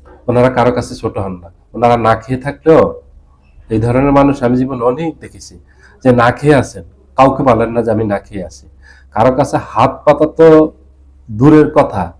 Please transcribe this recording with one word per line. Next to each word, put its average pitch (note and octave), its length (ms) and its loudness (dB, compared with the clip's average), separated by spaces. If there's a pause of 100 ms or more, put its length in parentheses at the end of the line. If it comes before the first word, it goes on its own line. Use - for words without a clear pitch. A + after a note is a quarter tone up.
(280)
ওনারা B2 280 2
কারো A#2+ 200 0
কাছে A#2+ 240 -8
ছোট G#2+ 140 -8 (100)
হন F#2+ 180 -10
না। F2+ 60 -20 (260)
ওনারা A#2+ 220 2 (100)
না A2+ 60 2 (100)
খেয়ে B2+ 240 -8
থাকলেও, C#3+ 360 2 (880)
এই A2 120 -2
ধরনের C3 340 0
মানুষ C#3 180 2 (100)
আমি B2 140 0
জীবনে C3 300 -6
অনেক D#3 220 -6 (120)
দেখেছি G2+ 300 -20 (480)
যে B2+ 80 2 (100)
না B2+ 80 2 (100)
খেয়ে D3 240 2
আছেন, F#2+ 220 -12 (340)
কাউকে C3 300 2
বলেন A#2 260 0
না A#2 120 -4
যে A2+ 80 -2
আমি A2 180 -4
না G2 140 -4
খেয়ে G2 220 -12
আছি। - 180 -20 (480)
কারো A#2 240 2
কাছে C#4 180 -2 (160)
হাত A2+ 200 0 (120)
পাতা D3+ 220 2 (120)
তো D#3+ 100 6 (800)
দূরের C#3 480 4
কথা, G#2+ 280 -2 (160)